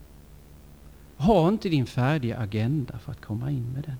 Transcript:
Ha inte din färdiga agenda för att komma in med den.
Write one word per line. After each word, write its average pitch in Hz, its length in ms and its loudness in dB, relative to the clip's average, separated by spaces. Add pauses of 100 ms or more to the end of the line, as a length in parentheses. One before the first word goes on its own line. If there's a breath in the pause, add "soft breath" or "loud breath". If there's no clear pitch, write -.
(1160)
Ha 170 300 6
inte 208 220 0
din 143 160 2
färdiga 123 520 0
agenda 117 600 -2
för - 140 -12
att 113 100 -12
komma 120 300 -6
in 127 220 -4
med 139 100 -6
den. 139 160 -10